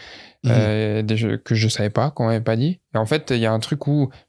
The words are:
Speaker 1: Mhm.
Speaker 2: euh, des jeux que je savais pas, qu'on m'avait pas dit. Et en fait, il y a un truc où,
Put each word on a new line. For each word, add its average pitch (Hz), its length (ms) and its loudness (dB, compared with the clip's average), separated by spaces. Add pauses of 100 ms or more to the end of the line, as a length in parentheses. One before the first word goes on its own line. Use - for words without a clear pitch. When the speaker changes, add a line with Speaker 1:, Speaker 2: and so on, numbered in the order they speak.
(440)
Speaker 1:
Mhm. 123 100 2
Speaker 2:
euh, 107 480 2
des 110 160 0
jeux 110 180 0
que - 200 -2
je 110 120 2
savais 104 220 0
pas, 123 200 0
qu'on 127 160 -4
m'avait 113 140 0
pas 113 160 0
dit. 151 240 -2 (140)
Et 113 40 2
en 110 80 2
fait, 151 280 -2
il 120 60 0
y 113 60 0
a 110 60 2
un 113 60 0
truc 143 280 -4
où, 143 220 0 (200)